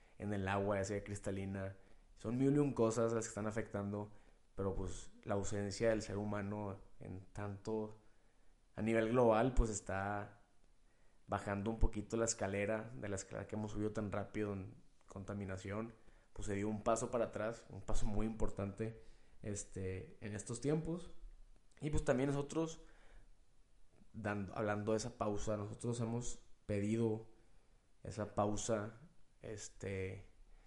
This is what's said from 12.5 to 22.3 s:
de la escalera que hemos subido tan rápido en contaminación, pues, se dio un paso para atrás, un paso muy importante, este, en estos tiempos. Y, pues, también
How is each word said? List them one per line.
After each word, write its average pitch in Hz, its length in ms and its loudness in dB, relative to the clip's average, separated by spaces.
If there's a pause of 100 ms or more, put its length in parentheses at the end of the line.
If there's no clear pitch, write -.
de 104 80 -4
la 98 80 0
escalera 101 320 -6
que 107 80 -6
hemos 107 160 -4
subido 104 180 0
tan 104 220 -2
rápido 104 400 -2
en 98 200 -8 (340)
contaminación, 101 840 -6 (400)
pues, - 140 -4
se 104 80 0
dio 101 140 2
un 107 160 -2
paso 117 260 4
para 113 160 2
atrás, 110 420 -4
un 101 140 -10
paso - 240 8
muy 107 200 6
importante, 110 760 0 (400)
este, 98 800 -6
en 104 140 -8
estos 110 260 -6
tiempos. 160 500 -2 (680)
Y, 151 100 -2
pues, - 140 4
también 139 260 4